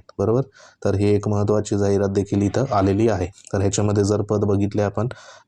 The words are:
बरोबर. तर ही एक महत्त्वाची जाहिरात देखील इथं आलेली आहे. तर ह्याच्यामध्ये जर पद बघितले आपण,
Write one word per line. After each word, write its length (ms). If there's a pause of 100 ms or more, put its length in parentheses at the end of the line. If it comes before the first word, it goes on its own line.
(180)
बरोबर. 220 (440)
तर 100
ही 200
एक 140
महत्त्वाची 500
जाहिरात 300
देखील 340
इथं 300
आलेली 360
आहे. 180
तर 340
ह्याच्यामध्ये 440
जर 180
पद 160
बघितले 440
आपण, 240 (420)